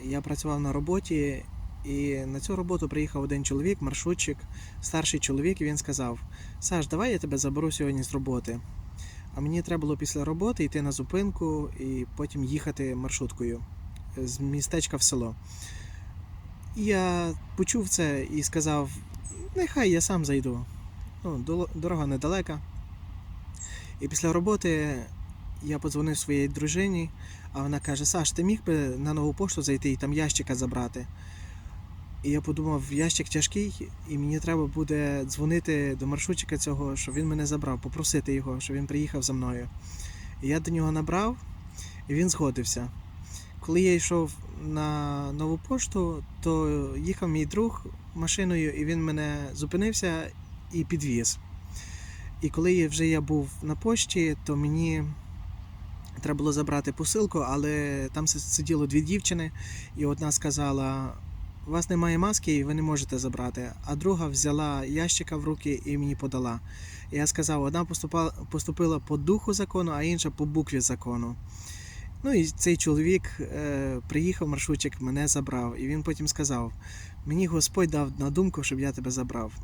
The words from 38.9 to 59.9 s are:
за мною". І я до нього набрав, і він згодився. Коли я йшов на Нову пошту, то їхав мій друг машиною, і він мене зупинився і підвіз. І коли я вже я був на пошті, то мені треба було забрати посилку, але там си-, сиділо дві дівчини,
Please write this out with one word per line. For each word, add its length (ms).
за 100
мною". 360
І 60
я 120
до 100
нього 220
набрав, 440
і 60
він 160
згодився. 600
Коли 200
я 140
йшов 380
на 640
Нову 260
пошту, 560
то 540
їхав 320
мій 180
друг 400
машиною, 580
і 120
він 200
мене 500
зупинився 760
і 120
підвіз. 540
І 60
коли 240
я 160
вже 180
я 140
був 300
на 140
пошті, 680
то 120
мені 480
треба 180
було 140
забрати 400
посилку, 460
але 760
там 140
си-, 120
сиділо 480
дві 140
дівчини, 500